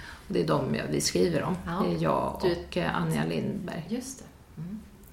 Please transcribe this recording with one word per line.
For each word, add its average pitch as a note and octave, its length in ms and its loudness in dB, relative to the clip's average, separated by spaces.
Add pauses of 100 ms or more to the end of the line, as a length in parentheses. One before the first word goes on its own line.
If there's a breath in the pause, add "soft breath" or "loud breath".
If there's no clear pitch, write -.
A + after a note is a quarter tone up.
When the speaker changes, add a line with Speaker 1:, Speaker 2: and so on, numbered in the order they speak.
(280 loud breath)
Speaker 1:
Och - 60 -6
det F3 100 4
är D#3 40 2
de D3+ 280 2
jag, - 120 0
vi D3 140 2
skriver F3 420 4
om. F3+ 120 0 (100)
Speaker 2:
Ja. E3 60 -4
Speaker 1:
Det F3 240 2
är D#3+ 80 0
jag C3+ 380 2
Speaker 2:
Du F3+ 100 4
Speaker 1:
och, F3 260 -2
eh, E3+ 180 0
Anja D#3+ 300 2
Lindberg. D#3+ 640 -2
Speaker 2:
Just B3 300 -6
det. - 420 -16
Mm. F#3+ 180 -8 (340)